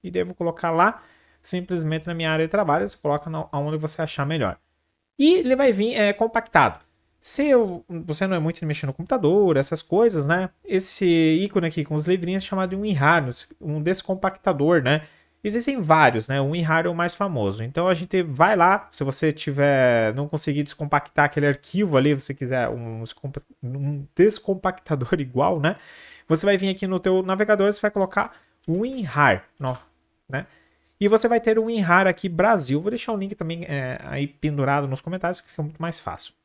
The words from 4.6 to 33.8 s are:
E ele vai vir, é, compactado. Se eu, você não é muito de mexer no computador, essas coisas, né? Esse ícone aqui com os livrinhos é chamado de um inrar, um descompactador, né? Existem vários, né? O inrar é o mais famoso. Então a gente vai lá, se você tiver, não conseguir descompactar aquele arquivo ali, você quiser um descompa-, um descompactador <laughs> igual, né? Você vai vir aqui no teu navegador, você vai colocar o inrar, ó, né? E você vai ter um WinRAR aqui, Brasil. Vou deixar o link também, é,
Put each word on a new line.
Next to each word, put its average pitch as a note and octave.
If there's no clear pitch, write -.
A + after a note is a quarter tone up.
E D#4
ele C4+
vai C4+
vir, A3
é, G#3
compactado. A3
Se -
eu, A3+
você E3
não F#3+
é E3+
muito D#3+
de D#3+
mexer D3
no C3+
computador, F3+
essas C#3
coisas, F#3+
né? F3+
Esse F#3+
ícone E3
aqui D#3
com D3+
os D3+
livrinhos F#3
é -
chamado F#3+
de F#3+
um G3
inrar, D#3+
um D3+
descompactador, F3+
né? D3
Existem A#3+
vários, D3+
né? C3+
O C#3+
inrar E3
é -
o F3
mais E3+
famoso. A2+
Então C#3
a F#3
gente F3+
vai E3
lá, F#3
se -
você C#3
tiver, C3+
não C#3+
conseguir D3
descompactar D3
aquele C#3+
arquivo D#3
ali, C#3+
você C#3
quiser B2+
um A2+
descompa-, C3+
um C#3
descompactador F#3
<laughs> D#3
igual, C#3+
né? A3
Você D#3+
vai G3+
vir F#3+
aqui F#3+
no F#3
teu F#3
navegador, G3+
você G#3
vai G#3
colocar G3+
o F#3
inrar, C#3+
ó, C3
né? C#3
E G3+
você A3
vai A#3
ter A3
um A3
WinRAR G3
aqui, F#3
Brasil. E3
Vou G3
deixar A#3
o G#3+
link G3
também, E3+
é, C3+